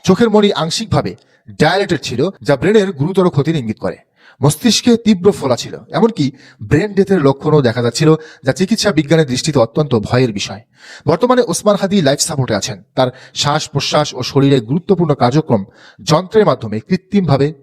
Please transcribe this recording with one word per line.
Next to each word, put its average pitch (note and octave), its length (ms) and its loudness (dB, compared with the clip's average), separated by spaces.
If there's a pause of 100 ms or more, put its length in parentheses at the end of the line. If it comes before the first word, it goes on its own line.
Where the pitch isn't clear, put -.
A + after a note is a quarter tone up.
চোখের G#3 260 2
মণি G#3 240 4
আংশিকভাবে D3 580 -4 (360)
ডায়ালেটেড D#3+ 540 0
ছিল, A#2+ 180 -8 (200)
যা C#3+ 160 0
ব্রেনের F#3+ 360 2
গুরুতর F3+ 380 -2
ক্ষতির D3+ 300 -2
ইঙ্গিত A2 200 -8
করে। F2+ 180 -8 (420)
মস্তিষ্কে G3+ 560 0
তীব্র G3+ 360 0
ফোলা B2+ 240 -2
ছিল, - 180 -12 (180)
এমনকি G3 320 0 (360)
ব্রেন D3 320 0
ডেথের F#3+ 280 0
লক্ষণও C#3+ 460 2
দেখা A#2 160 0
যাচ্ছিল, D#3 280 0 (320)
যা C3+ 100 0
চিকিৎসা F#3+ 400 0
বিজ্ঞানের D#3 380 0
দৃষ্টিতে C#3 280 -2
অত্যন্ত C#3 420 0
ভয়ের B2 320 0
বিষয়। G2+ 300 -10 (440)
বর্তমানে B3 360 2
ওসমান G#3 340 0
হাদি F#3+ 240 -2
লাইফ C#3+ 200 0
সাপোর্টে C3+ 340 -2
আছেন। G2+ 240 -6 (160)
তার C3 140 2 (260)
শ্বাস D3 340 -2
প্রশ্বাস D3 460 -2
ও - 80 -10
শরীরের C#3 400 2
গুরুত্বপূর্ণ E3 520 -2
কার্যক্রম B2 480 0 (380)
যন্ত্রের F#3 480 2
মাধ্যমে A#2 320 -4
কৃত্রিমভাবে D#3 680 0 (160)